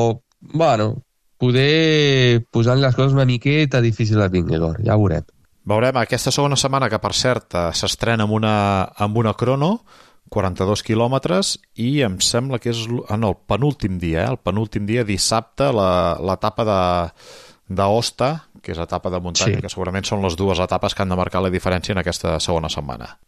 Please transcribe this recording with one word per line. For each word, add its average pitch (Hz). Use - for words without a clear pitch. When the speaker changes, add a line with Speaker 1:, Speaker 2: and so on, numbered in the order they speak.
Speaker 1:
bueno, 120
poder 135
posant 120
les 127
coses 135
una 135
miqueta 139
difícil 107
a 98
Vingegaard, 82
ja 104
ho 107
veurem. 80
Speaker 2:
Veurem 123
aquesta 120
segona 143
setmana, 135
que, 107
per 101
cert, 123
eh, 87
s'estrena 110
amb 107
una, 107
amb 104
una 110
crono, 143
quaranta-dos 95
quilòmetres, 135
i 139
em 95
sembla 123
que 120
és 113
l-, 120
en 110
el 92
penúltim 104
dia, 82
eh? 113
El 123
penúltim 104
dia, 117
dissabte, 110
la, 98
l'etapa 95
de, 101
d'Aosta, 107
que -
és 80
etapa 87
de 90
muntanya, 90
Speaker 1:
Sí. -
Speaker 2:
que 95
segurament 95
són 101
les 87
dues 95
etapes 92
que 101
han 92
de 90
marcar 90
la 92
diferència 92
en 95
aquesta 85
segona 80
setmana. 67